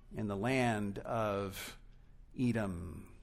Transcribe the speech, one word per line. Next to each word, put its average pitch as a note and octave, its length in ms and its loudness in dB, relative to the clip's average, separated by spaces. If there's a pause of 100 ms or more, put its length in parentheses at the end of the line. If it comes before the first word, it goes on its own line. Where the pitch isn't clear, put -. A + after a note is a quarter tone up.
(160)
in G#2+ 120 0
the G2+ 100 2
land A2 640 2
of G2+ 800 0 (640)
Edom. G2 680 0 (160)